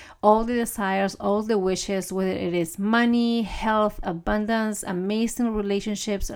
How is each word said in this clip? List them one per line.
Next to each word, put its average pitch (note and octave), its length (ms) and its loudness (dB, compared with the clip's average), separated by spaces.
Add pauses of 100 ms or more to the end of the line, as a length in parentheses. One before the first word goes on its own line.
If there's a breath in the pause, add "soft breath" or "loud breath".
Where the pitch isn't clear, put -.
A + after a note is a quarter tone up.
(220 loud breath)
all G#3+ 220 8
the A#3+ 100 -2
desires, G3 640 0
all G3+ 260 0
the A3 160 2
wishes, F#3 540 -2
whether F#3+ 180 0
it F#3 240 -2
is E3+ 240 -2
money, A#3 640 2
health, G#3+ 640 0
abundance, G#3+ 800 -2
amazing G#3+ 680 -2
relationships, G3+ 840 -2